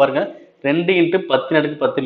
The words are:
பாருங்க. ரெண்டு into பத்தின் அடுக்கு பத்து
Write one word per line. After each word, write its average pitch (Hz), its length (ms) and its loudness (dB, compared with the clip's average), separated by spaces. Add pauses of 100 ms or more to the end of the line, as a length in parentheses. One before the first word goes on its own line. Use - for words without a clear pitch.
பாருங்க. 135 220 0 (440)
ரெண்டு 170 240 0 (100)
into 170 180 2 (100)
பத்தின் 135 300 0
அடுக்கு 147 240 -2
பத்து 131 220 -2